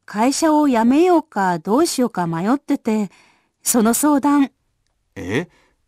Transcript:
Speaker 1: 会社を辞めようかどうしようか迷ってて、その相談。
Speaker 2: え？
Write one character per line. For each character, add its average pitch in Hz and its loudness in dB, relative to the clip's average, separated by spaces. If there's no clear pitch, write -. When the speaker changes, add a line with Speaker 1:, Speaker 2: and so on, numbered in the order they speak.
Speaker 1:
会 226 -2
社 311 0
を 302 2
辞 226 2
め 277 4
よ 359 4
う 302 -2
か 185 -2
ど 190 -2
う 330 2
し - -4
よ 240 0
う - -6
か 175 -4
迷 170 -2
っ 285 -2
て 277 -4
て、 214 -4
そ 233 0
の 233 2
相 294 2
談。 285 0
Speaker 2:
え？ 104 -6